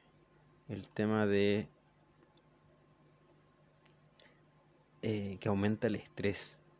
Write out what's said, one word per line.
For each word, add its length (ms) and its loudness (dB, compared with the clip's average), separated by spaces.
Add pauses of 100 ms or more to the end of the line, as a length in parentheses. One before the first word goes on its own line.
(680)
el 220 -8
tema 360 2
de, 420 2 (3250)
eh, 380 -4
que 100 -2
aumenta 380 2
el 80 -2
estrés, 600 -6 (220)